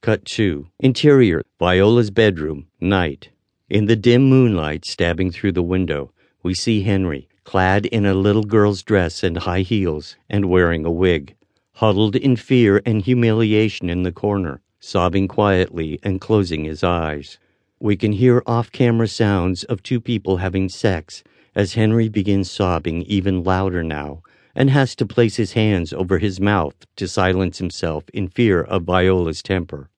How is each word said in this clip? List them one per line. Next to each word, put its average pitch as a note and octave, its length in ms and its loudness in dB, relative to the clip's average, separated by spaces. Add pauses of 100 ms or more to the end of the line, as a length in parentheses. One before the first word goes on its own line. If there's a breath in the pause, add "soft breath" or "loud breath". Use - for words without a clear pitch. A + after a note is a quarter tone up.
Cut G#2+ 220 -2
two. D#2+ 440 -4 (120)
Interior, C3 640 4 (160)
Viola's G2+ 500 4
bedroom, D#2+ 580 0 (120)
night. F2 520 -2 (380)
In G#2 180 0
the A2+ 100 2
dim A#2+ 320 4
moonlight G2+ 560 2
stabbing E2+ 440 -2
through F#2+ 220 -4
the F2 100 -2
window, E2+ 520 -2 (280)
we F2+ 120 -4
see G#2 300 -2
Henry, F#2 440 -2 (160)
clad F#2+ 440 2
in G#2+ 180 0
a G2 80 2
little G#2 320 2
girl's G#2 360 2
dress F2+ 420 0
and F2 160 -2
high F2+ 200 -2
heels, F2 560 -4 (140)
and G2+ 160 -2
wearing E2+ 400 2
a E2 40 -2
wig, E2+ 460 0 (380)
huddled G#2 420 0
in B2+ 220 0
fear G#2+ 480 2
and G#2+ 160 -2
humiliation A2 880 0
in F2+ 140 -2
the F2+ 100 -4
corner, F#2+ 480 -4 (180)
sobbing F#2 480 0
quietly F2+ 760 0
and F#2+ 200 -4
closing F2 420 0
his D#2 180 -8
eyes. D#2+ 560 -2 (440)
We G#2 160 0
can G#2+ 160 0
hear A#2+ 340 4
off-camera A#2 600 0
sounds F#2+ 560 0
of - 180 -6
two B2 160 -4
people G2 380 -2
having F#2+ 320 -2
sex - 560 -4 (300 soft breath)
as G2 180 -2
Henry A2+ 340 2
begins G2 420 -2
sobbing E2+ 520 -2
even F#2 420 -2
louder F#2 400 0
now D2 380 -8 (340 soft breath)
and C#3 140 2
has C3+ 260 2
to A#2 100 -4
place A2+ 300 0
his G#2+ 180 -4
hands G2+ 400 0
over F2+ 240 -2
his F#2+ 220 -4
mouth F#2+ 360 0 (200)
to F#2+ 120 -8
silence F#2 520 0
himself E2 440 -6 (100)
in G2 140 -6
fear G2 340 2
of - 220 -4
Viola's F2+ 580 0
temper. D#2 560 -6